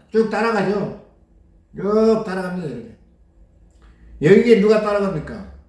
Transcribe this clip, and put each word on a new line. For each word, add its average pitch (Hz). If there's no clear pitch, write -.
쭉 220
따라가죠. 208
쭉 214
따라갑니다, 185
이렇게. 117
여기에 208
누가 214
따라갑니까? 190